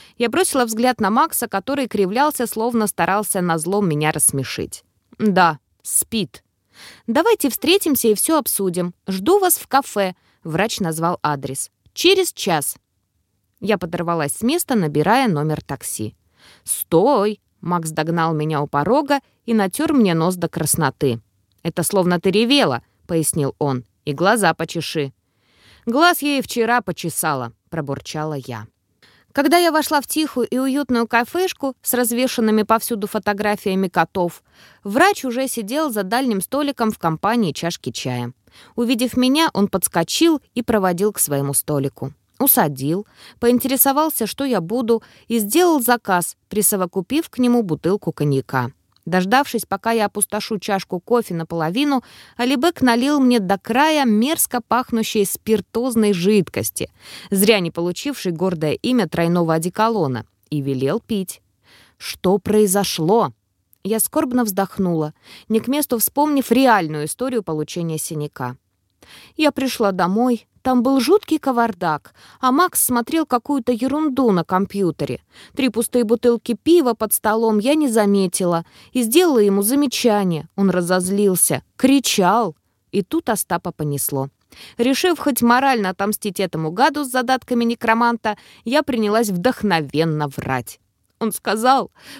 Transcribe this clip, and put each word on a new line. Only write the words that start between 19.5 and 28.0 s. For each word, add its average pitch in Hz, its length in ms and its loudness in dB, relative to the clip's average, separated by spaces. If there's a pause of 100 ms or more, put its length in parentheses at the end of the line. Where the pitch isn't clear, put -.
натер 220 380 0
мне 214 200 4
нос 165 220 0
до 170 120 -4
красноты. 143 720 -2 (440)
«Это 160 180 -4
словно 180 380 0
ты 196 100 0
ревела», 220 540 2 (240)
пояснил 156 500 -2
он, 131 260 -2 (220)
«и 147 80 -4
глаза 185 400 2
почеши». 156 580 -6 (760)
«Глаз 330 340 2
я 285 160 0
и 262 60 0
вчера 240 380 0
почесала», 147 720 -4 (180)
пробурчала 151 640 -6